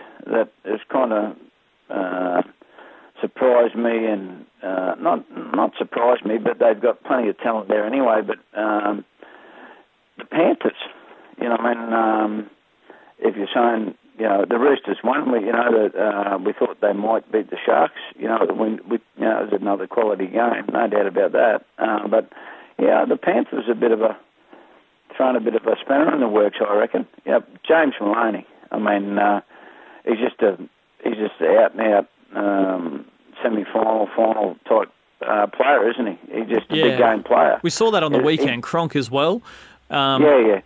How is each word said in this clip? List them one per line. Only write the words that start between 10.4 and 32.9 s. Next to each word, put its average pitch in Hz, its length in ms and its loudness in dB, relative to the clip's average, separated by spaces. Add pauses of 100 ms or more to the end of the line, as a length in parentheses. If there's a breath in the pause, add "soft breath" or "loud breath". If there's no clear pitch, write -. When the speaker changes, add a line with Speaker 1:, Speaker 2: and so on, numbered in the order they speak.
Speaker 1:
you 123 60 -4
know, 117 80 0
I 117 180 -2
mean, 117 200 -6
um, 110 560 -2 (720 loud breath)
if 107 180 -2
you're 98 160 -4
saying, 117 420 0 (220)
you 110 80 -4
know, 101 220 2
the 120 120 0
Roosters 131 440 0
won, 131 280 0
we, 120 80 2
you 104 120 -4
know, 117 380 2
that, - 100 -10
uh, 101 380 0
we 98 160 -4
thought 117 280 -2
they 104 120 2
might 107 380 -2
beat 107 180 0
the - 160 -8
Sharks, 151 340 2 (160)
you - 120 -8
know, 113 260 2
we, 110 220 -2 (120)
we, 113 120 -2 (180)
you 117 80 -4
know, 110 160 0
it 104 100 -4
was 101 80 0
another 101 280 -4
quality 104 400 0
game, 110 440 0
no 120 160 0
doubt 101 200 2
about 95 240 2
that. 117 340 2 (140)
Uh, 107 280 -2
but, 110 220 2 (480 loud breath)
yeah, - 280 4
the - 120 0
Panthers - 520 -2
a 120 40 2
bit 113 180 2
of 110 100 0
a, 107 140 0 (1000 soft breath)
throwing 127 180 2
a 117 40 2
bit 110 160 -2
of 113 100 0
a 113 160 2
spanner 139 320 2
in 151 60 -2
the 123 80 2
works, 104 340 2
I 104 140 0
reckon. 113 320 0 (180)
Yep, - 240 -2 (180)
James 156 320 2
Maloney, 107 460 -2 (260 loud breath)
I 113 60 -4
mean, 101 400 -2
uh, 101 240 2 (640 loud breath)
he's 113 140 -2
just 123 240 -4
a, 98 140 2 (460)
he's 117 140 -2
just 107 220 -6
an 82 180 4
out 110 160 4
and 101 80 -6
out, 104 260 2 (280)
um, 95 680 -2 (360)